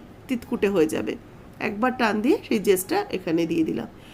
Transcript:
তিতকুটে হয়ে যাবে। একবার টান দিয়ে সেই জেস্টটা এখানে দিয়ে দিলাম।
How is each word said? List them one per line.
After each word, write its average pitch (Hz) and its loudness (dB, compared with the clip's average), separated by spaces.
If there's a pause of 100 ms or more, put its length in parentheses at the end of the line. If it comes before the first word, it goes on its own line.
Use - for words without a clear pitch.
(280)
তিতকুটে - -2
হয়ে 185 6
যাবে। - -4 (440)
একবার 226 0
টান 214 2
দিয়ে 311 4 (100)
সেই 226 2
জেস্টটা 196 2
এখানে 170 0
দিয়ে 165 0
দিলাম। - -2 (260)